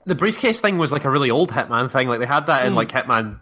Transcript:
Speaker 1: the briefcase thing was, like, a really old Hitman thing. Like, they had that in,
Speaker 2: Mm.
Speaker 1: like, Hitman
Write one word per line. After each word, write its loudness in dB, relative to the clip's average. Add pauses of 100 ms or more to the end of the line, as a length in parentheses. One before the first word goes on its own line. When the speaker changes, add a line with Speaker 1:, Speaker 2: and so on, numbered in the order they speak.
Speaker 1:
the 0
briefcase 0
thing 2
was, 0
like, -2
a 0
really 2
old 2
Hitman -2
thing. 2
Like, -2
they -2
had 0
that 2
in, 0
Speaker 2:
Mm. 0
Speaker 1:
like, 0
Hitman -2